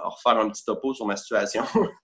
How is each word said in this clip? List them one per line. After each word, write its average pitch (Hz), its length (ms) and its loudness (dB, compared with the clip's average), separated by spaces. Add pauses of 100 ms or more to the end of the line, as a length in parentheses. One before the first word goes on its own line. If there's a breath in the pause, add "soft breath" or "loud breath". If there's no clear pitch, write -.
refaire 113 340 2
un 107 100 4
petit - 140 -10
topo 131 300 -2
sur 117 120 -6
ma 101 120 0
situation. 107 460 0 (100)
<laughs> - 300 2